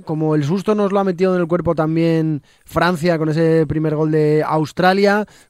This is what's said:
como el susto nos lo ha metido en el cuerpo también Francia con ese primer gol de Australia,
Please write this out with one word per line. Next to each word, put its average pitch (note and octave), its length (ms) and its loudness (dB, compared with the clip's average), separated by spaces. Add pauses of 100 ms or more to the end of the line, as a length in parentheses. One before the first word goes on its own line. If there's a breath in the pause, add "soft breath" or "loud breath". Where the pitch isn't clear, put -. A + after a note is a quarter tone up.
como D#3 320 -2
el D3 80 0
susto G3 320 -2
nos G3+ 160 0
lo G3+ 80 0
ha - 20 2
metido F#3 320 0
en F3+ 60 0
el E3+ 80 -2
cuerpo E3+ 260 -2
también D#3+ 720 0 (200 soft breath)
Francia E3 540 -2
con D#3 100 -2
ese D#3+ 380 2
primer D#3 300 -2
gol D#3 160 0
de D3+ 340 2
Australia, F#3+ 800 0 (240 loud breath)